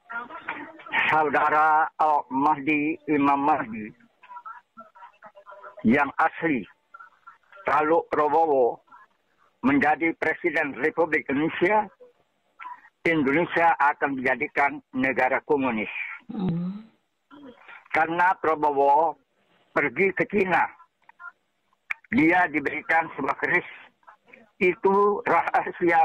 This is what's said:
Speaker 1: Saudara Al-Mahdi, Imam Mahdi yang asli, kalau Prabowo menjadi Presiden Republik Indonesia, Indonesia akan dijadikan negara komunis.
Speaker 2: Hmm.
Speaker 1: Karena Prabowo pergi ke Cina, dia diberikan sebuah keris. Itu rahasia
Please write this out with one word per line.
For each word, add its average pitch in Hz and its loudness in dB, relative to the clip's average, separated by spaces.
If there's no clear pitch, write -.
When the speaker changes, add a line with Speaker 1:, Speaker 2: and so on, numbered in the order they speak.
Speaker 1:
Saudara 156 2
Al-Mahdi, 147 0
Imam 143 2
Mahdi 117 -2
yang 135 0
asli, 160 -2
kalau 156 2
Prabowo 147 2
menjadi 147 2
Presiden 156 -2
Republik 156 -2
Indonesia, 180 0
Indonesia 165 2
akan 139 0
dijadikan 139 -2
negara 127 0
komunis. 127 0
Speaker 2:
Hmm. 185 -4
Speaker 1:
Karena 170 0
Prabowo 147 2
pergi 147 0
ke - -2
Cina, 185 0
dia 165 4
diberikan 151 -2
sebuah 139 -4
keris. 151 -2
Itu 196 2
rahasia 165 2